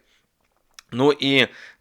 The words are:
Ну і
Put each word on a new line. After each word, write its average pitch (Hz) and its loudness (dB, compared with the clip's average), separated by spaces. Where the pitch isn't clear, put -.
Ну 135 0
і 135 0